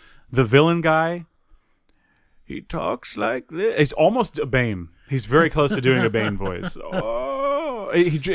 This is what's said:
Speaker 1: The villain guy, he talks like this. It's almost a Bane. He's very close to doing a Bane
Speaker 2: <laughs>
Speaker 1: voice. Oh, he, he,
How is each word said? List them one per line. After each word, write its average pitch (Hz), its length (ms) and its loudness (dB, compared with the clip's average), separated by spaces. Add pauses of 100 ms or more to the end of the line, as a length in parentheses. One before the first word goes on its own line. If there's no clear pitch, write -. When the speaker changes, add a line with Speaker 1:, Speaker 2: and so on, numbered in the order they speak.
(300)
Speaker 1:
The 127 140 4
villain 156 380 4
guy, 165 420 0 (1200)
he - 160 -12
talks - 560 -6
like 110 320 -4
this. 190 300 -4
It's 147 160 2
almost 202 440 0
a - 60 -4
Bane. 113 440 -2 (200)
He's 131 160 -4
very 151 240 4
close 147 260 0
to 135 60 -2
doing 127 240 4
a 113 60 0
Bane 107 260 0
Speaker 2:
<laughs> - 0 -
Speaker 1:
voice. 92 400 -6
Oh, 269 1160 -4
he, 175 160 4
he, 151 80 0 (160)